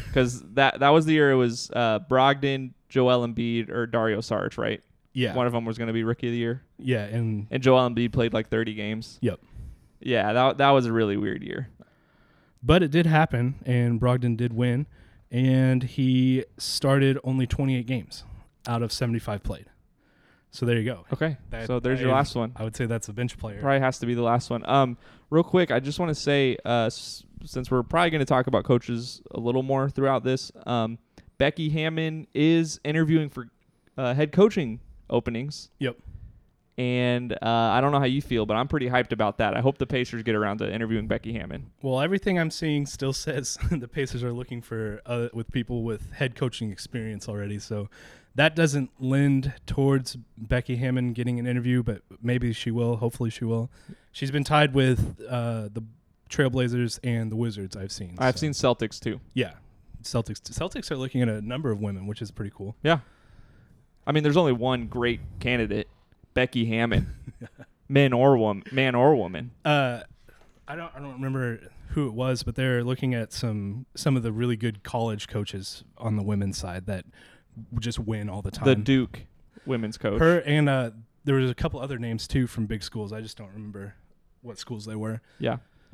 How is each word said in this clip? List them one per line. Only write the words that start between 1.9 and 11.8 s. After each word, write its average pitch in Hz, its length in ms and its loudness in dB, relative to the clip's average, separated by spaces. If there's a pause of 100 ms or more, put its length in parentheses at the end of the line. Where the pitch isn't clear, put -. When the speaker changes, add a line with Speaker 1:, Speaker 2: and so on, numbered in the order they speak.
Speaker 2:
Brogdon, 135 720 2 (180)
Joel 123 380 4
Embiid, 117 420 -2
or 117 160 -2
Dario 113 340 0
Saric, - 380 -4
right? 110 240 -2 (320)
Speaker 1:
Yeah. 123 220 -2
Speaker 2:
One 123 120 2
of 120 60 -2
them 117 120 -2
was 113 120 -6
gonna 117 160 -4
be 113 100 0
Rookie 120 240 -2
of 117 40 -2
the 120 60 -2
Year. 117 240 -2 (160)
Speaker 1:
Yeah, 123 280 -2
and 107 440 -2
Speaker 2:
And 131 140 -4
Joel 127 260 6
Embiid 120 240 0
played, 117 200 2
like, 113 160 0
thirty 113 260 -2
games. 107 460 -8
Speaker 1:
Yep. 101 180 -2 (600)
Speaker 2:
Yeah, 107 340 0
that, 127 260 4
that 139 120 6
was 131 140 6
a 113 80 0
really 107 240 2
weird - 260 -4
year. - 260 -8 (920)